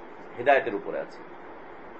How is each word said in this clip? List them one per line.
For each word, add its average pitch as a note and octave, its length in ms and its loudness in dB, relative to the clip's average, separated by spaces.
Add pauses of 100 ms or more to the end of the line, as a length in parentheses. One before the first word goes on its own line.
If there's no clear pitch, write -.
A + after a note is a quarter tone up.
(380)
হেদায়েতের B2 380 6
উপরে D#2+ 240 -2
আছি, - 240 -8 (760)